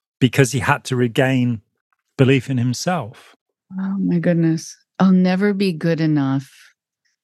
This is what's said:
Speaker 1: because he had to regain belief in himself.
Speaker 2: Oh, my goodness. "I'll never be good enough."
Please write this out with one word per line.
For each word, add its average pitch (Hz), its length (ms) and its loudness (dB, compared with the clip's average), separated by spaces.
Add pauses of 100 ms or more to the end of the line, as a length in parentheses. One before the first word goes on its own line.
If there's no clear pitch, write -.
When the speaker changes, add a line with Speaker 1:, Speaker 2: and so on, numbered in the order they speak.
(200)
Speaker 1:
because 127 320 2
he 131 60 -4
had 139 260 -2
to 131 120 -4
regain 123 680 0 (560)
belief 135 320 2
in 131 80 -2
himself. 123 760 -4 (460)
Speaker 2:
Oh, 196 180 -4
my 175 200 -2
goodness. 165 580 -2 (220)
"I'll 190 140 4
never 185 420 2
be 196 180 0
good 160 280 -2
enough." 139 500 0 (720)